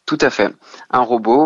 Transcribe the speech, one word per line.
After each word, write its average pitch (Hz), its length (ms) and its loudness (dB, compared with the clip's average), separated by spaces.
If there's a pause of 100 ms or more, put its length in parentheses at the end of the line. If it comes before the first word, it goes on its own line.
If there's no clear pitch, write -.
Tout 156 140 -6
à 143 100 2
fait. - 240 -4 (380)
Un 127 80 0
robot 120 460 0